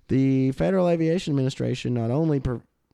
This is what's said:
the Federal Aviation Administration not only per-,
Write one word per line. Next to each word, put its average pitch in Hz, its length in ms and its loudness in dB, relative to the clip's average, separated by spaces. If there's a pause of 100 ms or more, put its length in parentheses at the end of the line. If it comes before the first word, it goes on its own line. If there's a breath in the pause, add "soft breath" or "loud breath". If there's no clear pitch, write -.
the 135 440 2
Federal 180 360 0
Aviation 165 440 0
Administration 127 600 -2
not 117 180 -2
only 151 260 0
per-, 127 220 -4 (340)